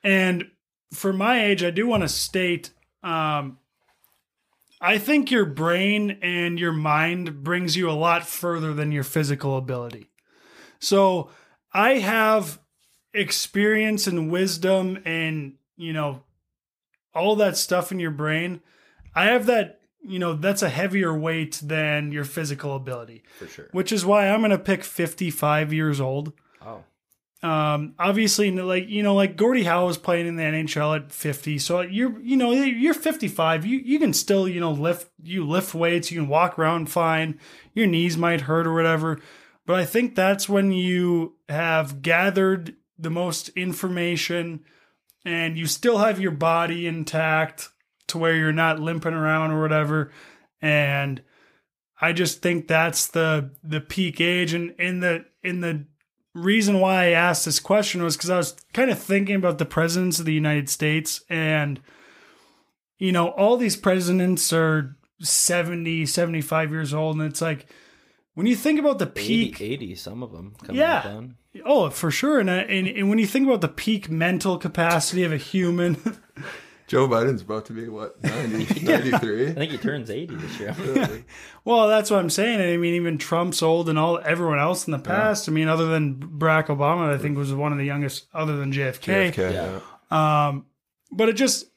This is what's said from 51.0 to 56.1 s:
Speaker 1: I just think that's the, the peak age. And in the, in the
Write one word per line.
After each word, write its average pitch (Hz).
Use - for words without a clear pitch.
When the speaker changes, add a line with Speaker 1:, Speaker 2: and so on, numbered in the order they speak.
Speaker 1:
I 165
just 170
think 175
that's 165
the, 156
the 156
peak 175
age. 175
And 170
in 180
the, 170
in 180
the 160